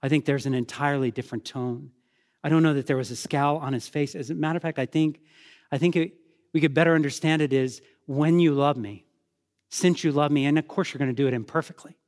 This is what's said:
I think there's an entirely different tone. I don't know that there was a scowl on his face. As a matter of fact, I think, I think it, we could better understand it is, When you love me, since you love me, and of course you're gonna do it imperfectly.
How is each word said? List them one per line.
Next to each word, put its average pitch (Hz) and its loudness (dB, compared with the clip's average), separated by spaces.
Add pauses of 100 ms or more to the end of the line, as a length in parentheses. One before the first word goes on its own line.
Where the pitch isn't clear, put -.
I 135 -4
think 143 0
there's 143 -2
an 135 -2
entirely 135 -2
different 117 -8
tone. 127 -8 (520)
I - -4
don't 160 4
know 156 4
that 139 -2
there 135 0
was 123 -4
a 123 -8
scowl 143 -2
on 135 -6
his 120 -4
face. 147 -4
As 135 -10
a 160 -6
matter 156 -2
of 170 -4
fact, - -6
I 131 -2
think, 156 0 (500)
I 143 -4
think 165 2
it, 170 -2 (400)
we 160 2
could 147 2
better 165 4
understand 156 0
it 139 0
is, 131 0 (240)
When 151 2
you 165 6
love 139 2
me, 101 -10 (640)
since - 2
you 160 2
love 147 2
me, 143 2
and 147 4
of 156 -2
course - -4
you're 135 -12
gonna 135 0
do 135 2
it 127 2
imperfectly. 143 -6 (100)